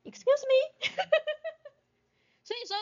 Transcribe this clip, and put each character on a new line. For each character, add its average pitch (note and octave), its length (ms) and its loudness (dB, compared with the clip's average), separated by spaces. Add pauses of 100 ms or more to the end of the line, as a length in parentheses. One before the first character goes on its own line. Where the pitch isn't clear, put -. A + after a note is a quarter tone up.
Excuse C#5 400 0
me？ C5 480 2
<laughs> - 1500 -6
所 A4+ 180 -10
以 G#4 60 -14
说 G4 140 -6